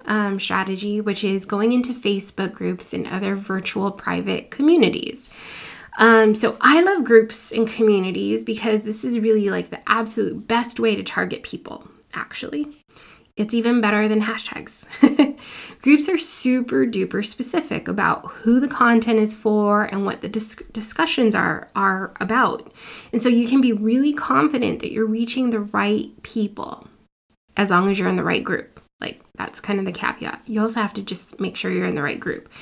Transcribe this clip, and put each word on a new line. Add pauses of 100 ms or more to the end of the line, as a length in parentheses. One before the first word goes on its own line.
um,
strategy,
which
is
going
into
Facebook
groups
and
other
virtual
private
communities. (680)
Um,
so
I
love
groups
and
communities
because
this
is
really,
like,
the (100)
absolute
best
way
to
target
people, (260)
actually. (560)
It's
even
better
than
hashtags. (160)
<laughs>
Groups
are
super
duper
specific
about
who
the
content
is
for
and
what
the
dis-, (160)
discussions
are,
are
about. (440)
And
so
you
can
be
really
confident
that
you're
reaching
the
right (100)
people (680)
as
long
as
you're
in
the
right
group. (180)
Like, (140)
that's
kind
of
the
caveat.
You
also
have
to
just
make
sure
you're
in
the
right
group. (100)